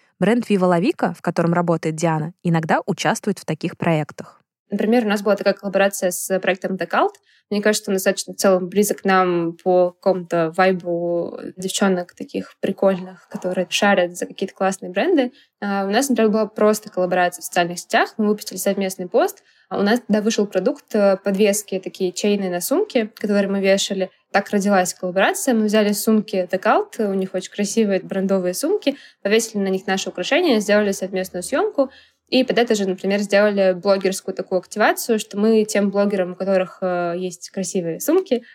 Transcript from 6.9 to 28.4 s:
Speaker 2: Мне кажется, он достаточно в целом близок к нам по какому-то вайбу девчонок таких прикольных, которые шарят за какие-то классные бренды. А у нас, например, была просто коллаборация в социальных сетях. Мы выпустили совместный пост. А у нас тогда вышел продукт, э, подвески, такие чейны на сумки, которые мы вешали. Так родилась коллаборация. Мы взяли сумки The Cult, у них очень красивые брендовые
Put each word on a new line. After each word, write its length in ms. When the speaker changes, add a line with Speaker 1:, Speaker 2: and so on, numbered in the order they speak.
Speaker 2:
Мне 120
кажется, 300
он 40
достаточно 380
в 40
целом 320
близок 320
к 20
нам 580
по 280
какому-то 680
вайбу 840
девчонок 560
таких 480
прикольных, 680
которые 400
шарят 460
за 120
какие-то 280
классные 340
бренды. 440
А 260
у 40
нас, 180
например, 240
была 140
просто 440
коллаборация 520
в 40
социальных 340
сетях. 380
Мы 100
выпустили 300
совместный 520
пост. 340
А 120
у 40
нас 220
тогда 160
вышел 260
продукт, 480
э, 280
подвески, 560
такие 320
чейны 380
на 100
сумки, 580
которые 320
мы 120
вешали. 480
Так 180
родилась 440
коллаборация. 600
Мы 120
взяли 280
сумки 560
The 120
Cult, 480
у 40
них 200
очень 180
красивые 500
брендовые 520